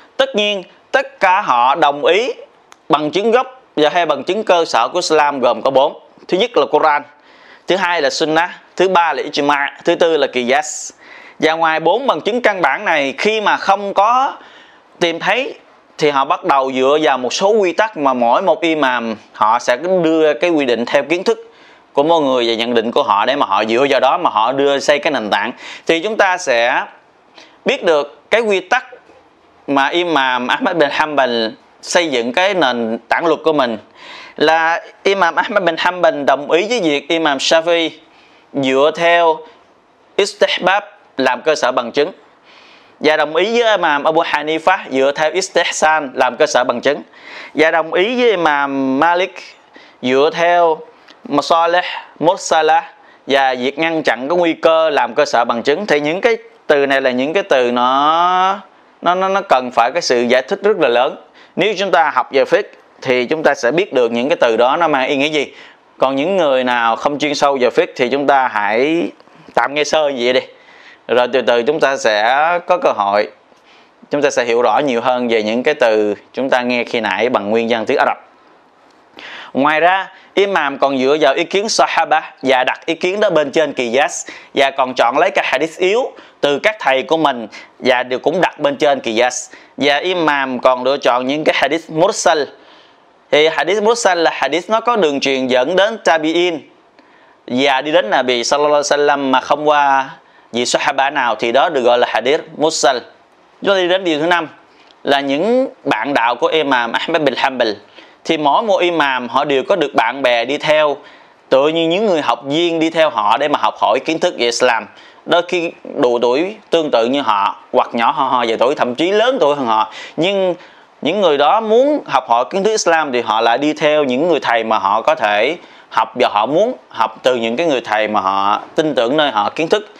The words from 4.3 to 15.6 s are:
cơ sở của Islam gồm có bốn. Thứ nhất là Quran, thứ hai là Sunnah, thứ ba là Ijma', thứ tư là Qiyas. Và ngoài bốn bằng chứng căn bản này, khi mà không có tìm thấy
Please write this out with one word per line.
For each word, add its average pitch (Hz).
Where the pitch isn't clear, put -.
cơ 170
sở 120
của 175
Islam 147
gồm 117
có 135
bốn. 139
Thứ 175
nhất 226
là 143
Quran, 151
thứ 175
hai 175
là 135
Sunnah, 160
thứ 185
ba 170
là 131
Ijma', 143
thứ 170
tư 165
là 135
Qiyas. 123
Và 156
ngoài 160
bốn 202
bằng 170
chứng 240
căn 208
bản 151
này, 143
khi 214
mà 165
không 202
có 247
tìm 165
thấy 214